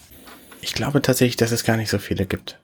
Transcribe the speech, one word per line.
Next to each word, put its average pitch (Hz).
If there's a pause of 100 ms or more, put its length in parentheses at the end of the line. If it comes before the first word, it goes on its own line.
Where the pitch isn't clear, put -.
(600)
Ich -
glaube 117
tatsächlich, 127
dass 113
es 117
gar 113
nicht 110
so 107
viele 98
gibt. -